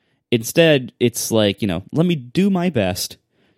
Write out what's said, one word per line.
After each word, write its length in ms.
Instead, 680
it's 320
like, 280
you 60
know, 240
"Let 160
me 80
do 340
my 220
best 460